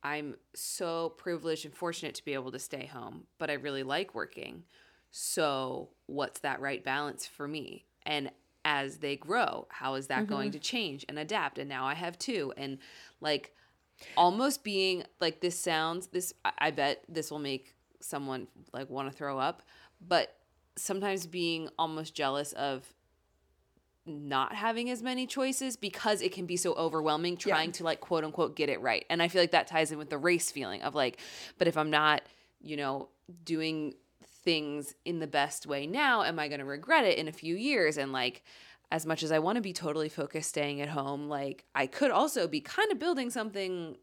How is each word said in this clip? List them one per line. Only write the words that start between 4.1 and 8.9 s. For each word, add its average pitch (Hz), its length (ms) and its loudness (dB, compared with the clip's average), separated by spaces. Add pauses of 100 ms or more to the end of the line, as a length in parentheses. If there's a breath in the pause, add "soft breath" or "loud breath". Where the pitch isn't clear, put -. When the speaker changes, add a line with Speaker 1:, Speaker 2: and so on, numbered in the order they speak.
Speaker 1:
working. - 500 -8 (460 soft breath)
So 135 800 0 (160)
what's - 340 -4
that 135 200 -2
right 139 240 -4
balance 143 420 -2
for - 220 -10
me? 147 380 -8 (180)
And 147 260 -2 (340)
as 139 340 0